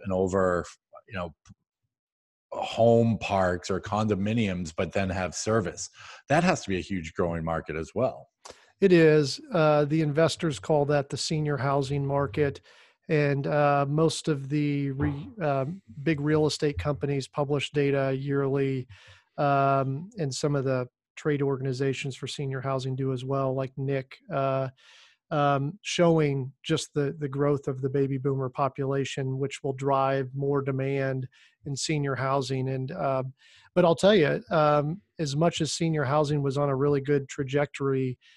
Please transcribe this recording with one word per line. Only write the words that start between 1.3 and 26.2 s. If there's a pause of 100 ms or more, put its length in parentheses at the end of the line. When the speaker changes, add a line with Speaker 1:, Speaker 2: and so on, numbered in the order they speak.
Speaker 1:
home
parks
or
condominiums,
but
then
have
service. (400)
That
has
to
be
a
huge
growing
market
as
well. (500)
Speaker 2:
It
is. (120)
Uh,
the
investors
call
that
the
senior
housing
market. (480)
And,
uh,
most
of
the
re-, (120)
uh, (380)
big
real
estate
companies
publish
data
yearly, (500)
um,
and
some
of
the (280)
trade
organizations
for
senior
housing
do
as
well,
like
nick, (140)
uh, (640)
um,
showing (100)